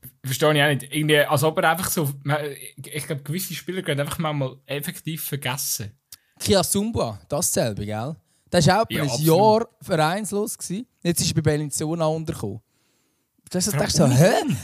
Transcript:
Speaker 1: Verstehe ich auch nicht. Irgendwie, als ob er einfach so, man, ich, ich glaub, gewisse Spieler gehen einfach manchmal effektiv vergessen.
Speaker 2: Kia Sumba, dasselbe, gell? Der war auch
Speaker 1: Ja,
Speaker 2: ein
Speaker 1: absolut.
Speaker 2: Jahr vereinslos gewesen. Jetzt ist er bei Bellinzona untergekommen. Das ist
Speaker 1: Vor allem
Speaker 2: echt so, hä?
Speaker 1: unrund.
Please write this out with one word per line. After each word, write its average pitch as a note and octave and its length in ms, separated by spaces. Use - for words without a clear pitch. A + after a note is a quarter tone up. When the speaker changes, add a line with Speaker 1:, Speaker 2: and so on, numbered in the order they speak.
Speaker 1:
Verstehe D3+ 300
ich C#3+ 80
auch D3 60
nicht. C#3+ 260
Irgendwie, D3+ 240
als C#3+ 240
ob D#3+ 160
er E3 120
einfach F3+ 200
so, D3 200
man, D3 160
ich, - 180
ich D3+ 120
glaub, C#3+ 180
gewisse F3 300
Spieler F3+ 280
gehen C#3+ 180
einfach D3 180
manchmal D3 380
effektiv D#3 580
vergessen. B2+ 680
Speaker 2:
Kia G3 260
Sumba, G3 640
dasselbe, B2+ 580
gell? A2+ 300
Der F3 160
war F#3+ 160
auch - 80
Speaker 1:
Ja, E3 120
Speaker 2:
ein C#3 80
Speaker 1:
absolut. D3+ 160
Speaker 2:
Jahr G#3+ 420
vereinslos G3 800
gewesen. G3+ 280
Jetzt E3+ 180
ist E3 80
er D#3+ 60
bei E3 80
Bellinzona D#3 640
untergekommen. D#3 540
Das F3+ 160
ist G#3 80
Speaker 1:
Vor C#3 60
allem - 80
Speaker 2:
echt - 80
so, D#3+ 120
hä? D3+ 340
Speaker 1:
unrund. G3 220